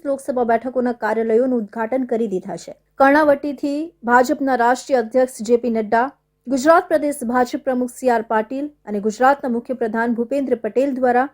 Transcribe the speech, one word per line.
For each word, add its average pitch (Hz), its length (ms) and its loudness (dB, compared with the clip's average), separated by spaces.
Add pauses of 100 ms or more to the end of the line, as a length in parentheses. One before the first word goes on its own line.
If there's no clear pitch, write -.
લોકસભા 269 400 -2
બેઠકોના 240 500 -2
કાર્યાલયોનું 226 640 0
ઉદ્ઘાટન 233 500 -4
કરી 233 220 -2
દીધા 185 280 -6
છે. - 180 -16 (200)
કર્ણાવતીથી 285 840 2 (220)
ભાજપના 262 540 2
રાષ્ટ્રીય 247 440 2
અધ્યક્ષ 247 420 -2
જે 233 160 2
પી 240 140 -4
નડ્ડા, 226 340 0 (400)
ગુજરાત 294 420 4
પ્રદેશ 294 360 0
ભાજપ 247 400 -2
પ્રમુખ 247 280 -2
સી 254 180 -2
આર 226 120 2
પાટીલ 233 480 -4 (140)
અને 208 160 -6
ગુજરાતના 247 520 2
મુખ્ય 240 220 -6
પ્રધાન 233 400 -2
ભૂપેન્દ્ર 247 440 -2
પટેલ 247 360 -2
દ્વારા 247 400 2